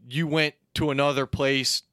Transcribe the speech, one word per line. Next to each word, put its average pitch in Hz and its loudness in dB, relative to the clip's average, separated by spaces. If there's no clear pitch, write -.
you 151 -2
went 151 0
to 151 0
another 139 2
place 135 0